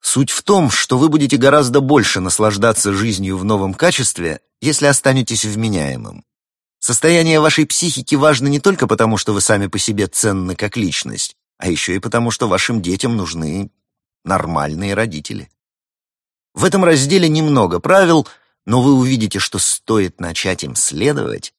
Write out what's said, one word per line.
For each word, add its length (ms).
Суть 300
в 120
том, 260
что 280
вы 120
будете 280
гораздо 420
больше 400
наслаждаться 720
жизнью 440
в 80
новом 280
качестве, 680
если 240
останетесь 600
вменяемым. 760
Состояние 600
вашей 260
психики 500
важно 320
не 120
только 280
потому, 300
что 160
вы 80
сами 260
по 120
себе 280
ценны 480
как 200
личность, 600
а 120
ещё 240
и 60
потому, 320
что 160
вашим 340
детям 340
нужны 560
нормальные 680
родители. 560
В 120
этом 180
разделе 460
немного 500
правил, 480
но 160
вы 120
увидите, 460
что 200
стоит 600
начать 440
им 120
следовать 840